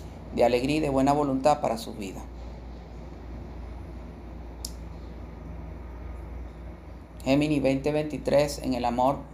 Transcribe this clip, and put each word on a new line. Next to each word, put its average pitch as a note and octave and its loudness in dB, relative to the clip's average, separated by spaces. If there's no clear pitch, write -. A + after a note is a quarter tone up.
de - 4
alegría B2 6
y D#3 2
de D3+ 2
buena C3+ 6
voluntad C#3+ 4
para B2 2
sus A2+ -8
vidas. G2 -6
Géminis, C#3+ 6
veinte C3+ 4
veintitrés D3 2
en B2+ 0
el A#2+ 0
amor. B2+ 4